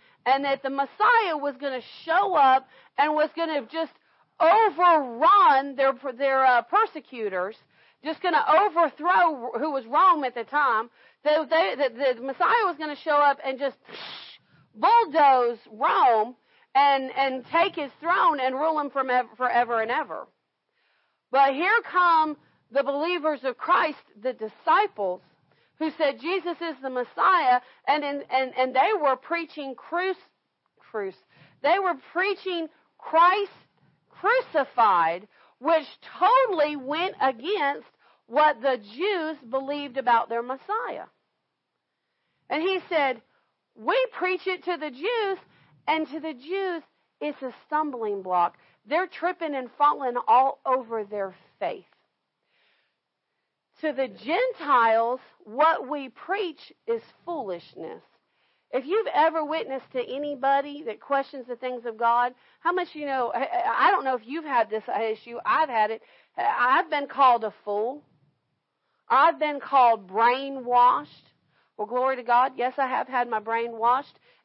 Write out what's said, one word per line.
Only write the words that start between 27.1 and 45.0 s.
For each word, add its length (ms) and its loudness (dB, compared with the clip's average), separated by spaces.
and, 160 0
in, 280 -6
and, 260 -2
and 180 -2
they 240 4
were 160 2
preaching 600 -8
cruci-, 400 -4
cruci-, 220 -8
they 180 2
were 140 -2
preaching 540 -4
Christ 540 2
crucified, 1200 0
which 260 0
totally 580 2
went 460 -6
against 640 -2
what 360 2
the 160 0
Jews 420 -4
believed 480 -6
about 320 2
their 120 -4
Messiah. 640 -8
And 140 -4
he 160 -2
said, 320 -2
"We 200 -2
preach 300 -4
it 160 -6
to 140 -4
the 120 -8
Jews, 480 -4